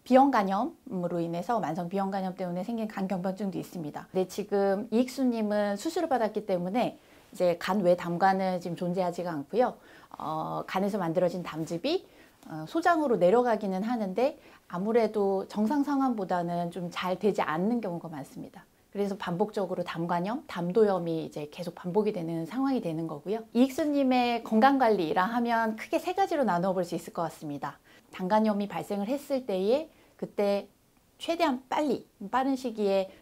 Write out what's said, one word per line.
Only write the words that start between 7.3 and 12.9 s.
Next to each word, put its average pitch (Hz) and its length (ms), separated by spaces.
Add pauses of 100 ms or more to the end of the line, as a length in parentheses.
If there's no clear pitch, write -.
이제 175 260
간 190 240
외담관은 180 800
지금 170 120
존재하지가 175 560
않고요. 185 440 (440)
어, 156 480
간에서 196 300
만들어진 180 460
담즙이, 170 640 (420)
어, 156 180
소장으로 320 500